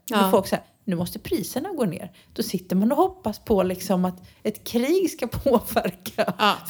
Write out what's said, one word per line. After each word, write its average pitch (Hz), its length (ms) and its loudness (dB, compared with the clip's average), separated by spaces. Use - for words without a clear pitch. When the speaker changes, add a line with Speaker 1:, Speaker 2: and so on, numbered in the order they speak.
Speaker 1:
Ja. 214 160 2
Speaker 2:
när 190 100 4
folk 190 160 4
så - 80 -2
här, - 100 -4
"Nu 180 100 -2
måste 175 240 -4
priserna 302 540 -4
gå 269 120 -2
ner." 175 260 -6
Då - 100 -4
sitter - 320 -4
man 208 160 4
och 285 60 0
hoppas 349 420 0
på 196 240 2
liksom 185 420 0
att 180 180 -4
ett 220 200 -4
krig 311 480 2
ska - 160 -6
<laughs> - 160 -6
påverka. - 960 0
Speaker 1:
Ja. 202 180 4